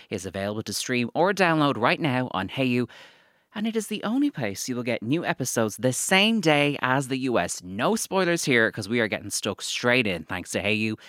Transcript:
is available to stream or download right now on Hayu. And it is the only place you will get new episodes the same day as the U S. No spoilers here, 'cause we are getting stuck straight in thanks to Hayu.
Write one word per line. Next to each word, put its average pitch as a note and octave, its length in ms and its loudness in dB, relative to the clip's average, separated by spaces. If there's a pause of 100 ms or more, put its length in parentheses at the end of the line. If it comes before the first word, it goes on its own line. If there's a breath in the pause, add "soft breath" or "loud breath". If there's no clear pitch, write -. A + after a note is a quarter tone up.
(100)
is G2 160 -6
available G2+ 380 -6
to G2+ 100 -6
stream B2 400 -2
or F3 180 4
download D#3 460 2
right C#3 200 2
now B2+ 340 0
on F#2+ 180 -4
Hayu. B2 360 0 (680 loud breath)
And A3 140 -4
it A3 80 -4
is A3 140 -4
the G#3+ 160 -6
only C#4 260 0
place G#2 380 -4
you B2 80 -4
will B2 80 -4
get A#2 180 -2
new C3 220 -2
episodes A#2 520 0
the B2+ 160 2
same G#3 480 4
day D3 420 4
as C3 260 2
the C3+ 100 -2
U B2+ 180 0
S. F2+ 280 -2
No A#2+ 320 0
spoilers F3+ 480 0
here, A#2 260 4
'cause G2 180 -8
we A#2+ 120 0
are G#2+ 80 2
getting G2 220 -6
stuck - 300 -4
straight A#2+ 460 0
in F2 160 -2
thanks F2+ 300 -8
to F#2+ 100 0
Hayu. A2 340 0 (120)